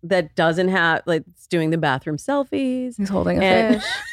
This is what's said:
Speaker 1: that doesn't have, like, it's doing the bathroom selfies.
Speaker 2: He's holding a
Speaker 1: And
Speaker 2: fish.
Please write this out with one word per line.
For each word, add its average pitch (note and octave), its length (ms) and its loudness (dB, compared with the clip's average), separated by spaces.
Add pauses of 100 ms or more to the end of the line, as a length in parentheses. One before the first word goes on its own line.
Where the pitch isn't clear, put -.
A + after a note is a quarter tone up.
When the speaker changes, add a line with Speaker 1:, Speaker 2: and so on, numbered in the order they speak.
Speaker 1:
that F3 320 -2
doesn't E3+ 340 2
have, E3+ 380 2
like, E3 240 0
it's - 160 -20
doing D#3+ 240 0
the E3 80 0
bathroom D3+ 380 -2
selfies. C4 800 -4
Speaker 2:
He's G3 120 -4
holding F#3 300 0
a G3 40 0
Speaker 1:
And A3 400 4
Speaker 2:
fish. - 100 -6 (200)